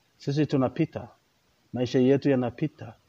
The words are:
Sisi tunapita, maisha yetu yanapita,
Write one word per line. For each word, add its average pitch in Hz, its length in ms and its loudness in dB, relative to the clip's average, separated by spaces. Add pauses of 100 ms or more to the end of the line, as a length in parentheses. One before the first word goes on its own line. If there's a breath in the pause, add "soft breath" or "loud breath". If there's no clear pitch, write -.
(180)
Sisi 143 280 -2
tunapita, 127 600 -2 (680)
maisha 123 260 0
yetu 135 300 4
yanapita, 123 640 -4 (160)